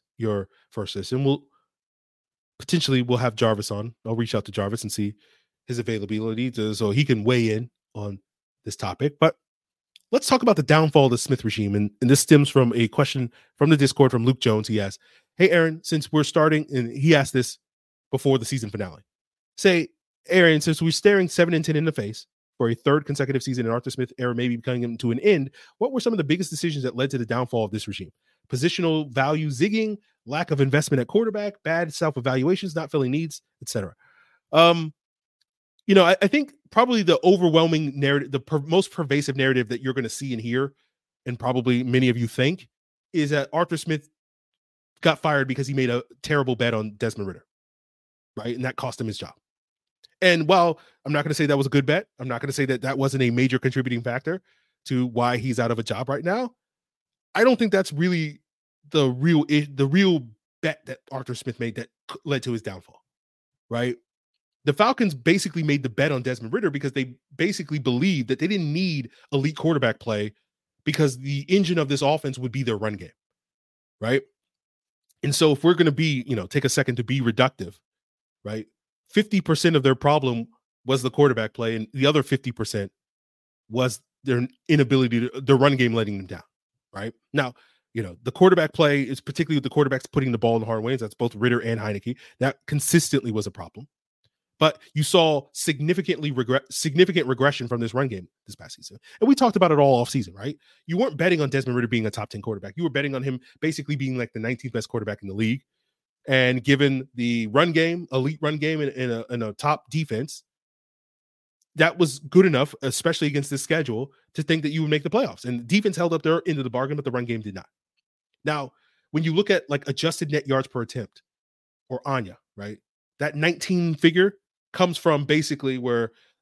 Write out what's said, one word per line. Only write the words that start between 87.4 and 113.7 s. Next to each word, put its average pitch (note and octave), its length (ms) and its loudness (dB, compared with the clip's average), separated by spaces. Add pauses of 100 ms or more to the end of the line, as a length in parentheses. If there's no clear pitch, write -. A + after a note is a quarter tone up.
you A2+ 80 -4
know, F2+ 200 -12
the - 100 -8
quarterback F3 400 6
play C#3+ 300 2
is C3+ 180 -6
particularly D#3 360 -4
with C#3 80 0
the C#3 60 -6
quarterbacks C3+ 400 0
putting C3 200 0
the A#2 80 0
ball A#2 160 2
in A2+ 60 0
the A2 60 -4
hard A2 180 -4
ways. B2+ 160 -4
That's G#2+ 140 -10
both A#2+ 200 -4
Ridder A#2+ 260 2
and A2+ 200 -4
Heinicke. G#2 360 -6 (220)
That C3 200 -2 (100)
consistently C#3 640 0
was G#2 160 -4
a - 20 -8
problem. F#2 380 -18 (720)
But D#3 200 2 (160)
you D3+ 80 0
saw D#3 500 4
significantly D#3 800 -4
regre-, B2+ 400 0
significant E3 560 2
regression C3 400 0
from A#2+ 140 -4
this A2+ 140 -4
run C3+ 120 0
game F#2+ 220 -10 (180)
this G2+ 80 -18
past - 220 -20
season. - 200 -20 (240)
And A3+ 80 4
we C#4 60 6
talked A#3+ 220 4
about F3+ 160 4
it D3 80 4
all C#3 200 6
off A#2+ 80 -4
season, F#2+ 260 -4
right? A2+ 220 -10 (300)
You E3 100 -4
weren't G#3 200 0
betting E3+ 240 2
on C#3 100 -2
Desmond B2+ 240 -2
Ridder A#2+ 140 0
being A2+ 180 -2
a G#2+ 60 -4
top A2 180 -10
ten G#2+ 100 -12
quarterback. G#2+ 360 -10
You E3+ 80 -4
were D#3+ 60 -2
betting C#3 240 -4
on B2+ 100 -6
him C3 160 -4 (200)
basically D3+ 360 -4
being, C3 200 -4
like, A#2+ 160 -6
the A2+ 60 -12
nineteenth A#2 340 -6
best A2+ 160 -6
quarterback G#2+ 320 -8
in G2+ 80 -14
the F#2+ 60 -12
league. A2 300 -2 (640)
And B2+ 340 2
given C3+ 540 2
the A#2+ 320 -2
run D3+ 240 2
game, E3 400 0
elite C3 280 -2
run D#3 180 -2
game, D3+ 220 -2
and, C#3+ 120 -4
and B2+ 180 -4
a, A2+ 220 -6
and A#2+ 100 -4
a G#2+ 120 -6
top D3 360 -2
defense, D3 540 -6 (1300)
that D#3+ 240 2
was D3 220 0
good F3+ 260 6
enough, C#3+ 260 2 (100)
especially D#3 440 -2
against C#3 240 -4
this C3+ 140 -6
schedule, C3+ 480 -4 (220)